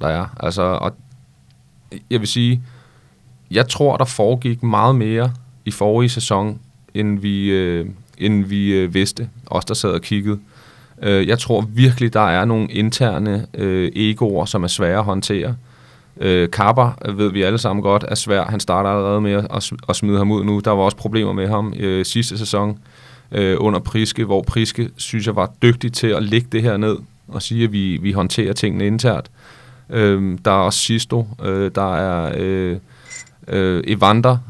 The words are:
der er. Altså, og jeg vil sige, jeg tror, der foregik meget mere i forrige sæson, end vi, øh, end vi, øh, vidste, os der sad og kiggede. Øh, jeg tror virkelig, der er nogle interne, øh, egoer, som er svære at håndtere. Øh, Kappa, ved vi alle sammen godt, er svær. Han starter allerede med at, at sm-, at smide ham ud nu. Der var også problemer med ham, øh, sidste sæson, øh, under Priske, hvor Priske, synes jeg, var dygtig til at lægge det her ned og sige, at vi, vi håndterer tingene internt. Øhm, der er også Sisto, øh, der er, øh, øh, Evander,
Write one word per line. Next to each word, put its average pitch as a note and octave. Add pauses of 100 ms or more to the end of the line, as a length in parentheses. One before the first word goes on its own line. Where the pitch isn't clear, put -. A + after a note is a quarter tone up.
der D2
er. E2
Altså, F2+
og F2+ (1200)
jeg A2+
vil G2+
sige, A#2+ (880)
jeg B2
tror, C#3+
der C3+
foregik A#2+
meget A2+
mere A2+ (320)
i G#2
forrige A2
sæson, G#2+ (360)
end G#2
vi, G2
øh, F2+ (320)
end G2+
vi, G2+
øh, F#2
vidste, G2 (180)
os -
der A2+
sad G#2+
og F2
kiggede. G#2 (640)
Øh, G2
jeg A#2
tror A#2+
virkelig, B2
der G#2+
er F2+
nogle A2+
interne, G#2+
øh, F#2
egoer, G#2+
som F#2+
er F2
svære F2+
at G#2+
håndtere. G2+ (640)
Øh, F2+
Kappa, A#2 (200)
ved G2+
vi G2
alle G2+
sammen G#2
godt, G2+
er -
svær. G2
Han G2
starter G2
allerede G2+
med G#2
at, G2+
at -
sm-, - (120)
at -
smide G2+
ham G2+
ud G#2
nu. G#2
Der G#2
var G2
også G2
problemer G#2
med G2
ham, G#2
øh, F#2
sidste A#2
sæson, G#2 (540)
øh, F#2+
under G#2
Priske, A2
hvor G2
Priske, A2+
synes G#2+
jeg, G#2+
var F#2+ (120)
dygtig A#2+
til -
at G#2
lægge A2
det A2
her A2+
ned G#2+ (320)
og -
sige, A#2
at A2
vi, F#2+
vi G2
håndterer F#2+
tingene G2
internt. A2 (600)
Øhm, G2
der G#2+
er G2
også F#2+
Sisto, A2+ (180)
øh, G2
der G2
er, F2
øh, F#2 (720)
øh, F#2
Evander, A2 (140)